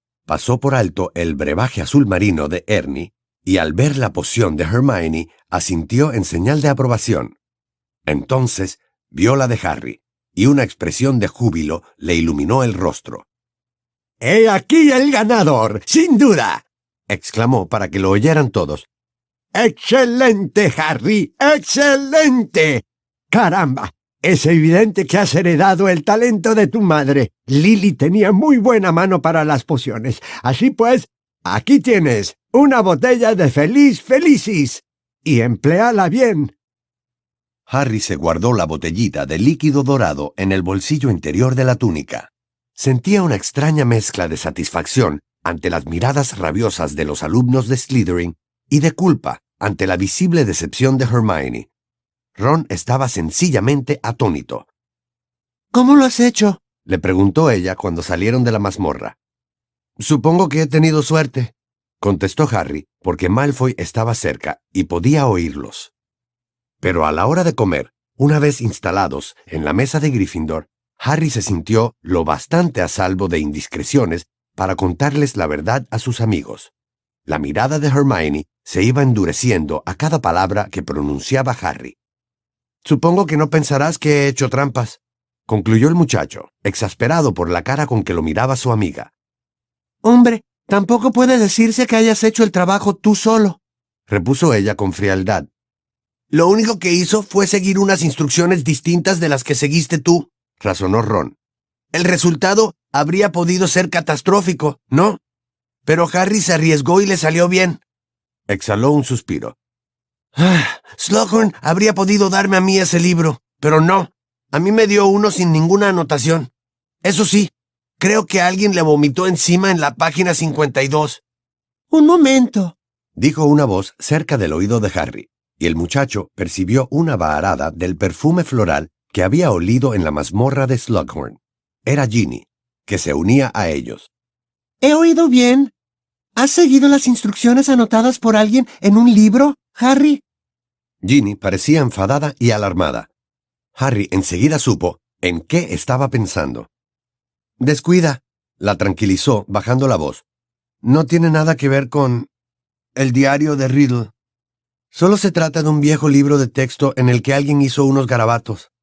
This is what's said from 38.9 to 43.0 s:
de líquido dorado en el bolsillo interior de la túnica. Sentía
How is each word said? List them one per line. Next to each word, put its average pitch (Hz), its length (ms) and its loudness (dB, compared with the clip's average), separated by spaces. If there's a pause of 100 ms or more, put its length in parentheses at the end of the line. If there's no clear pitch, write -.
de 78 120 -6
líquido 143 460 0
dorado 85 520 -2
en 98 160 -2
el 95 100 0
bolsillo 110 460 -2
interior 92 460 -2
de 127 100 0
la 127 120 2
túnica. 82 520 -6 (460)
Sentía 156 480 0